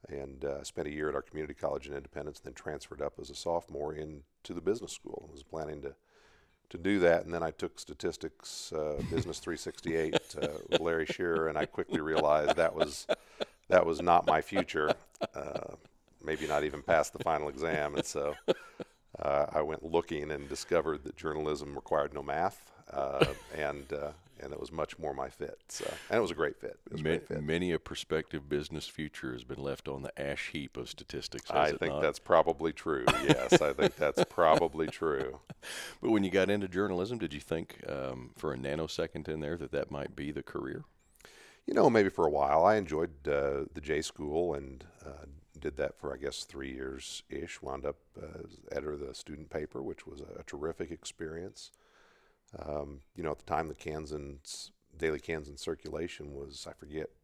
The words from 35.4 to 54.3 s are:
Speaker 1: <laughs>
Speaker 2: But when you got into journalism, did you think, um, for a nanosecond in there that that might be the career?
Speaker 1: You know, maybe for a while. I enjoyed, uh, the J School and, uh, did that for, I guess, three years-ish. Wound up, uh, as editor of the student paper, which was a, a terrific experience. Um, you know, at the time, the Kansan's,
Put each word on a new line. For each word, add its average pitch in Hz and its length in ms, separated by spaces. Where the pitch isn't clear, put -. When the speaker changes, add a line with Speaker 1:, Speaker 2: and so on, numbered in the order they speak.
Speaker 1:
<laughs> - 40
Speaker 2:
But - 100
when 104 140
you 90 60
got 95 200
into 101 160
journalism, 95 520
did 80 160
you 73 40
think, - 480
um, 65 480
for 76 180
a 65 40
nanosecond 78 720
in 78 100
there 78 200
that 76 140
that 71 200
might 71 240
be 71 160
the 71 100
career? 69 420
Speaker 1:
You - 80
know, 160 140
maybe 110 200
for 87 180
a 73 40
while. 73 340
I 107 120
enjoyed, 78 520
uh, 69 440
the 80 80
J 76 200
School 78 540
and, 67 300
uh, 73 200
did 73 160
that 71 200
for, 71 160
I 65 40
guess, 67 260
three 67 300
years-ish. 67 920
Wound 67 240
up, 71 80
uh, 82 220
as 80 160
editor 73 220
of 73 120
the 64 80
student 76 340
paper, 76 320
which - 240
was 71 160
a, - 200
a - 20
terrific 80 480
experience. 82 800
Um, 73 440
you 85 80
know, 78 80
at 71 80
the - 60
time, 80 240
the 73 60
Kansan's, 73 960